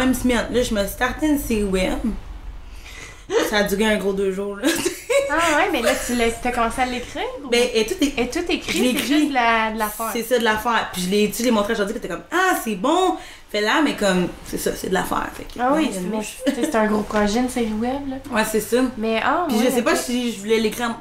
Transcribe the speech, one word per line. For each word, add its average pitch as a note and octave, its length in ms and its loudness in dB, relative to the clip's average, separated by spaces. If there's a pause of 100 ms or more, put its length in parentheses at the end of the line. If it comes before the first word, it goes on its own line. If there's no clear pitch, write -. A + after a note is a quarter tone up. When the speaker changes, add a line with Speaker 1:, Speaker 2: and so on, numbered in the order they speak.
Speaker 1:
même C4 80 4
semaine. B3 380 2
Là, A#3 120 2
je A#3+ 100 -2
me G3+ 80 2
suis G3 80 -2
starté B3 380 -2
une C#4+ 120 4
série G#3+ 240 0
web. F#3 300 0 (1600)
Ça G#3+ 100 2
a G3+ 40 4
duré G3 220 2
un G#3+ 120 4
gros G3 160 0
deux F#3+ 180 0
jours, G3+ 260 -6
là. A3+ 160 -2
<laughs> E4 40 -2 (560)
Speaker 2:
Ah D#4+ 220 2
ouais, F4+ 160 2
mais C4+ 100 0
là, A#3 100 2 (140)
tu B3 100 -2
l'as, A#3 140 2 (140)
t'as A#3+ 80 0
commencé A#3 300 0
à B3+ 40 0
l'écrire, B3+ 360 -6 (200)
ou ? C#4 60 -10
Speaker 1:
Ben, A3+ 260 4
et A3+ 120 2
tout - 160 -2
est C#4+ 180 2
Speaker 2:
Et A#3+ 100 0
tout E4+ 220 -2
écrit, - 280 -2
Speaker 1:
je - 40 4
l'ai B3+ 60 4
Speaker 2:
c'est A#3+ 60 2
Speaker 1:
écrit. B3 120 -2
Speaker 2:
juste D4+ 220 4
de C#4 40 -4
la, A3+ 380 2
de A3 80 -4
l'affaire. A3 320 -4
Speaker 1:
C'est A#3 120 -4
ça, B3 140 2
de A#3 60 0
l'affaire. A3 480 2
Puis F3+ 120 -4
je F3+ 60 -2
l'ai, G#3 220 4
tu A#3 120 -4
l'ai B3 80 4
montré G#3 200 2
à A3+ 60 -2
Jordi, G3+ 160 0
puis A#3 80 -8
t'es F#3 80 -8
comme, « E3 140 -8 (100)
Ah, F4+ 280 4
c'est A3 140 -4
bon ! » D#4+ 400 2 (360)
Fait G#3 80 -2
là, A#3 240 2
mais A3+ 140 2
comme, F#3 320 2 (160)
c'est - 120 -8
ça, - 160 -2
c'est - 140 -6
de F#3+ 60 -2
l'affaire. - 400 0
Fait - 100 -12
que, - 160 -12
Speaker 2:
Ah B3 160 2
oui, D#4+ 80 2
Speaker 1:
ouais, C4+ 100 2
Speaker 2:
c'est, F#3+ 80 -6
Speaker 1:
moi, G3 180 -4
Speaker 2:
mais G#3+ 40 -4
Speaker 1:
je F#4 320 -2
Speaker 2:
c'est, A3 160 -2
c'est A3 60 0
un A3 100 4
gros G#3 140 2
projet, G#3 380 0
une B3 100 0
série A3+ 240 -2
web, A#3+ 260 -2 (100)
là. C4 60 -6 (180)
Speaker 1:
Ouais, A3 160 2
c'est G#3+ 120 2
ça. A3+ 160 2 (200)
Speaker 2:
Mais, A3 240 0
ah, D#4 280 2
Speaker 1:
Puis A3+ 80 2
Speaker 2:
ouais, A#3 80 4
Speaker 1:
je B3 100 4
sais A#3 60 2
pas C4+ 100 2
Speaker 2:
ok. F4+ 60 4
Speaker 1:
si A#3+ 340 -2
je F#3+ 80 -8
voulais G#3+ 180 2
l'écrire, A3+ 440 0